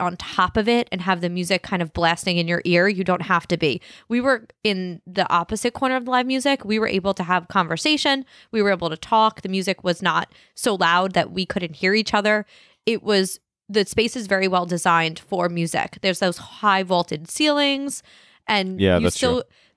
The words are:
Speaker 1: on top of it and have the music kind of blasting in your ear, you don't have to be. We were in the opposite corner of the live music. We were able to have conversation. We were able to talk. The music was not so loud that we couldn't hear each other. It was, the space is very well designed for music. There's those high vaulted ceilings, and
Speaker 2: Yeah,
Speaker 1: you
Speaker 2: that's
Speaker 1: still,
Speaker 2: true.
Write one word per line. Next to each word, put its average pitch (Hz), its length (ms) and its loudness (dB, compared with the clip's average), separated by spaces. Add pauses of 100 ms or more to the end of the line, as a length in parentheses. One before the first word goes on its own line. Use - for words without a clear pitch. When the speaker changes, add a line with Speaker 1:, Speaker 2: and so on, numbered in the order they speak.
Speaker 1:
on 180 160 -4
top - 400 -2
of 214 100 2
it 240 240 2
and 185 100 -4
have 180 200 0
the 175 80 -2
music 180 340 -2
kind 180 180 -4
of 160 120 -4
blasting 170 440 0
in 170 100 0
your 170 180 -2
ear, 175 240 4
you 190 140 -2
don't 180 180 0
have 170 260 0
to 175 80 0
be. 151 240 0 (300)
We 233 100 0
were 247 280 0 (160)
in 185 440 -2
the 185 220 -2
opposite 202 440 0
corner 262 220 -2
of 247 100 -4
the 254 60 -6
live 247 140 2
music. 262 400 0
We 214 140 0
were 220 80 0
able 190 260 0
to 190 100 -4
have 175 240 -2
conversation. 269 760 0 (260)
We 220 100 0
were 202 100 4
able 170 180 0
to 156 80 -6
talk. 220 440 2
The 196 60 -10
music 190 380 -4
was 175 160 0
not 165 320 -2 (220)
so 226 200 0
loud 180 380 2
that 170 180 2
we 180 140 -4
couldn't 170 300 -6
hear 190 180 0
each 220 220 2
other. 214 300 2 (400)
It 226 180 0
was, 190 360 2 (300)
the 202 160 2
space 233 300 -2
is 233 120 -6
very 190 200 0
well 180 180 0
designed 165 540 0
for 175 300 -2
music. 170 520 -4
There's 185 180 -2
those 185 180 0
high 196 460 0
vaulted 175 460 -2
ceilings, 285 720 0 (460)
and 190 340 0
Speaker 2:
Yeah, 92 160 6
Speaker 1:
you 78 60 2
Speaker 2:
that's 90 140 0
Speaker 1:
still, 247 260 0
Speaker 2:
true. - 80 -18 (260)